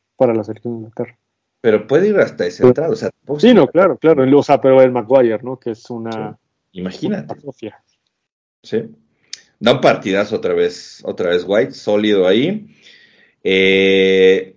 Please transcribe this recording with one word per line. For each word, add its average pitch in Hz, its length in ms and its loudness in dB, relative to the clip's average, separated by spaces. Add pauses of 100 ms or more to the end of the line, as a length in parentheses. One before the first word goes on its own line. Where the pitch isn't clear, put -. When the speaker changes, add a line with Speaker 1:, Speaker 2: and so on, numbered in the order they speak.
(140)
Speaker 1:
para 123 200 0
la 107 80 -4
selección 110 320 -12
de 113 60 -12
Inglaterra. 113 360 -14 (440)
Speaker 2:
Pero 107 260 0
puede 175 220 0
ir 202 80 -2
hasta - 260 -2
de 87 80 -4
Speaker 1:
Pero - 160 0
Speaker 2:
central, 147 240 0
o - 40 -4
sea, 101 140 -8
tampoco - 300 -10
Speaker 1:
Sí, 220 100 4
Speaker 2:
se 254 60 6
Speaker 1:
no, 180 100 6
Speaker 2:
me - 60 -6
Speaker 1:
claro, 165 260 0
claro. 143 420 2
O 131 40 2
sea, 135 180 2
pero 131 200 4
el 131 100 4
Maguire, 117 500 0
¿no? 127 180 -12
Que 120 120 -10
es - 180 -16
una 113 440 -10 (400)
Speaker 2:
Sí. 92 60 -16
Imagínate. 180 540 -8
Speaker 1:
una - 80 -18
sofia. - 420 -16 (800)
Speaker 2:
Sí. - 220 -6 (760)
Da 120 140 2
un 131 80 -2
partidazo 107 540 0
otra 90 180 -4
vez, - 500 -4
otra 90 260 -6
vez 87 180 -2
White, 110 240 0
sólido 104 560 0
ahí. 147 400 -2 (760)
Eh, 95 1120 2